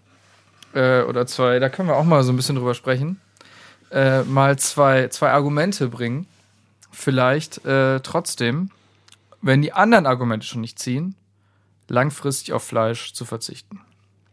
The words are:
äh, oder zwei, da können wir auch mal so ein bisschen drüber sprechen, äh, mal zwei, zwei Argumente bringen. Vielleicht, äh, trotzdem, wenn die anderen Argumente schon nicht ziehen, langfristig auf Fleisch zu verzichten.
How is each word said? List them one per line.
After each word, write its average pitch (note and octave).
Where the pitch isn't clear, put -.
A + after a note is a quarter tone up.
äh, B2+
oder B2
zwei, B2+
da C3
können F3+
wir D3
auch C#3+
mal D#3
so B2+
ein B2+
bisschen B2+
drüber B2
sprechen, C3+
äh, C3+
mal C3+
zwei, C3+
zwei C#3
Argumente D3
bringen. B2
Vielleicht, C3+
äh, C3+
trotzdem, C3+
wenn C3+
die D#3
anderen G#3
Argumente B2
schon A#2
nicht -
ziehen, D3+
langfristig C#3
auf B2
Fleisch A#2
zu -
verzichten. -